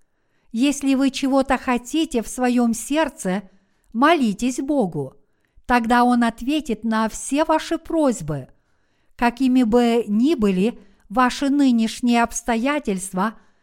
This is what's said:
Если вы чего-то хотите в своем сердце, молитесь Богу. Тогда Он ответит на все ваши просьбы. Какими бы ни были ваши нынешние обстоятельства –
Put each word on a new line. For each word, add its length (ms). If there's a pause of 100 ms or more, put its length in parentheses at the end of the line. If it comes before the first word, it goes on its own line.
(500)
Если 460
вы 160
чего-то 440
хотите 640
в 60
своем 480
сердце, 760 (440)
молитесь 680
Богу. 560 (520)
Тогда 360
Он 220
ответит 580
на 260
все 360
ваши 340
просьбы. 680 (680)
Какими 480
бы 460
ни 260
были 460 (280)
ваши 400
нынешние 760
обстоятельства – 1120 (280)